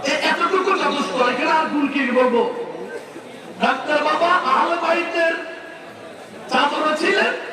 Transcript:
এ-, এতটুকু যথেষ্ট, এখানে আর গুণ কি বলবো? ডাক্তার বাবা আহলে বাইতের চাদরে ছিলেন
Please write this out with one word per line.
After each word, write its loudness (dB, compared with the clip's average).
এ-, 0
এতটুকু 2
যথেষ্ট, 0
এখানে 2
আর 4
গুণ 0
কি 0
বলবো? 4
ডাক্তার 2
বাবা 2
আহলে 2
বাইতের 2
চাদরে 0
ছিলেন 2